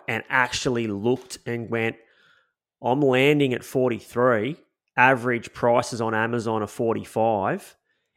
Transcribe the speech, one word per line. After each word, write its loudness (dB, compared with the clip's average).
and -6
actually 0
looked -4
and -8
went, -2
"I'm 0
landing 4
at -6
forty-three, -2
average 2
prices 0
on -2
Amazon -2
are -4
forty-five." -2